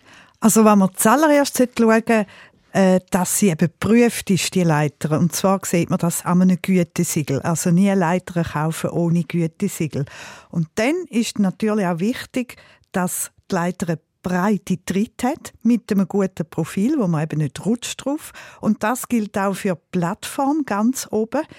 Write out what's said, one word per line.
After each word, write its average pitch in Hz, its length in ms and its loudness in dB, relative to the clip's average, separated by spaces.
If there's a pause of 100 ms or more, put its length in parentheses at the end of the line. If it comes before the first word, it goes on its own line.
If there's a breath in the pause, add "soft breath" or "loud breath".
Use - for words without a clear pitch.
(380 loud breath)
Also, 220 260 4
wenn 208 140 6
man 190 160 4
zuallererst 285 600 2
schauen 254 200 2
sollte, 226 500 2 (460 loud breath)
äh, 185 280 4 (100)
dass - 280 -2
sie 208 100 4
eben 160 200 2
geprüft 233 600 2
ist, - 260 0
die 185 80 2
Leiter. 151 560 0
Und 160 160 0
zwar 190 300 0
sieht 170 240 0
man 180 100 -2
das - 280 -2
an 180 160 4
einem 185 180 4
Gütesiegel. 165 800 -2
Also 170 300 -2
nie 185 200 4
Leiter 180 540 0
kaufen 156 460 -4
ohne 170 340 0
Gütesiegel. 165 800 -4 (460 loud breath)
Und 160 240 -2
dann 254 200 0 (140)
ist 226 300 -4
natürlich 208 480 0
auch 175 140 -2
wichtig, 247 560 -6 (360 soft breath)
dass - 380 -4 (200)
die - 40 -4
Leiter 175 340 -2
eine 165 120 -2 (220)
breite 185 600 -2
Tritt 196 400 -4
hat, - 380 -4
mit 233 280 0
einem 196 160 0
guten 190 440 -2
Profil, 196 480 -2
wo 214 80 0
man 156 160 0
eben 156 160 -4
nicht 147 260 -4
rutscht - 400 -4
drauf. 285 280 -6 (280 loud breath)
Und - 220 -2
das 233 260 -4
gilt 220 300 -2
auch 196 160 -2
für 185 220 -4
die - 220 -8
Plattform 269 680 -2
ganz 220 440 -2
oben. 220 340 -2 (140 loud breath)